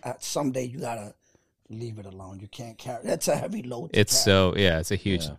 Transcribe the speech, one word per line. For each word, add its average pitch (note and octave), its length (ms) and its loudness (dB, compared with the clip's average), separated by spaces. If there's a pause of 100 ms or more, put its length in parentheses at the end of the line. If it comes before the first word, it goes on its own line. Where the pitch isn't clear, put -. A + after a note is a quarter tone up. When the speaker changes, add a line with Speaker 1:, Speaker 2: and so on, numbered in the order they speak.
Speaker 1:
at B2 200 -8
someday C3 400 -2
you B2 160 -8
gotta A2+ 340 -8 (560)
leave A2 300 -10
it G2 60 -14
alone. F#2+ 340 -14
You G#2 80 -16
can't A#2 300 -14
carry, A#2+ 260 -8
that's - 240 -2
a D3+ 80 4
heavy G3 280 -4
load B2 300 -8
to G#2+ 60 6
Speaker 2:
It's G#2 140 4
Speaker 1:
carry. - 100 4
Speaker 2:
so, F#2+ 340 6
yeah, F2 220 6
it's E2+ 120 -2
a G2 40 2
huge F2+ 300 0
Speaker 3:
Yeah. D2+ 140 -6